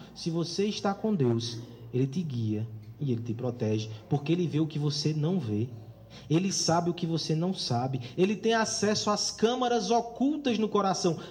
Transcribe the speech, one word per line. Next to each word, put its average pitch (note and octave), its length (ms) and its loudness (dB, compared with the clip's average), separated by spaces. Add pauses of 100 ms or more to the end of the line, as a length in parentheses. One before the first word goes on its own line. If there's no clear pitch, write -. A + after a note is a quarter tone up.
(140)
Se - 160 -6
você E3+ 360 0
está G3+ 280 0
com A3 200 0
Deus, A#2+ 440 2 (340)
Ele B2+ 140 2
te C#3+ 160 -2
guia A2+ 440 -2 (340)
e D3 100 0
Ele A2 120 0
te - 120 -4
protege, A2 560 -2 (180)
porque D3 220 0
Ele F3 160 2
vê D3 140 0
o D#3+ 80 2
que D3 100 -6
você D3 340 0
não D#3 280 0
vê. G#2+ 280 0 (600)
Ele F3+ 220 4
sabe E3+ 360 2
o F3 60 2
que F3 120 -4
você D#3+ 280 0
não F3 180 0
sabe. C3 480 -2 (160)
Ele G3 200 4
tem A3+ 180 2
acesso G#3+ 560 2
às G#3 220 0
câmaras A#3+ 580 2
ocultas A#3+ 680 2
no G#3+ 100 2
coração. F#3+ 500 2 (120)